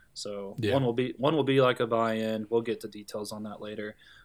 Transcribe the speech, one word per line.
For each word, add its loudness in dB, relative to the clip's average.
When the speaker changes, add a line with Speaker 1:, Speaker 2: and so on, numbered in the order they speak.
Speaker 1:
So -8
Speaker 2:
Yeah. 2
Speaker 1:
one 4
will 2
be, 0
one 2
will 4
be 4
like 6
a 0
buy-in. 0
We'll 4
get -4
to -10
details -10
on -8
that -12
later. -10